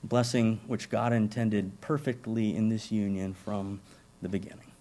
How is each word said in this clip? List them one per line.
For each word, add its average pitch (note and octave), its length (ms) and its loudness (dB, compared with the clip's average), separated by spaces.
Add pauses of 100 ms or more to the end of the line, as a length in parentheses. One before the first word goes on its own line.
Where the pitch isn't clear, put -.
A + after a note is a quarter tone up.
A - 40 -10
blessing A#2 580 4
which - 240 -4
God A#2 200 2
intended G#2+ 680 2
perfectly A#2+ 720 -2
in A2 140 2
this A2 240 -2
union G2 400 0
from G2 480 -6 (400)
the F2+ 80 -6
beginning. - 380 -6 (160)